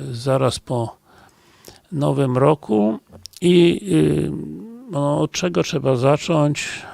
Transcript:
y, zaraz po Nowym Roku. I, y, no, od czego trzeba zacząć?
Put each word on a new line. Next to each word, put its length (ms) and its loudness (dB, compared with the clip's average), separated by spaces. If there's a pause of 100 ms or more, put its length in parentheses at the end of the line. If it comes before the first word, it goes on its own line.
(120)
y, 40 -8
zaraz 440 0
po 400 -6 (920)
Nowym 460 0
Roku. 600 2 (420)
I, 400 4 (100)
y, 400 2 (600)
no, 300 -2
od 100 -2
czego 320 -2
trzeba 320 0
zacząć? 720 0 (240)